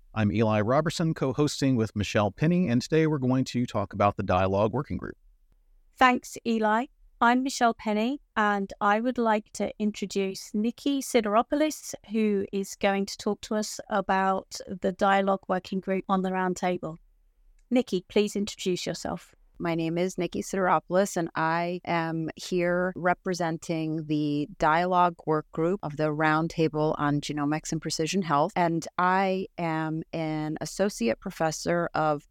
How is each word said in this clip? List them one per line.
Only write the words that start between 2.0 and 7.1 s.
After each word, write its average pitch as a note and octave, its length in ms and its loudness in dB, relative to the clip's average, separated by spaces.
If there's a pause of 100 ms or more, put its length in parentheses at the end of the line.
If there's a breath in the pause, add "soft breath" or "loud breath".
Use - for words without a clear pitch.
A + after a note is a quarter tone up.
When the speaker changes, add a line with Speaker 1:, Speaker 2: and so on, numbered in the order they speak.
Speaker 1:
Penny, F3 380 2
and A#2+ 160 2
today D#3+ 240 2
we're D3+ 100 0
going C3 280 2
to B2 200 -2
talk G#2 280 -4
about G#2 220 4
the - 60 -4
Dialogue F#2+ 520 2
Working G#2 240 -4
Group. - 200 -10 (800)
Speaker 2:
Thanks, - 480 2
Eli. A3 400 0 (340)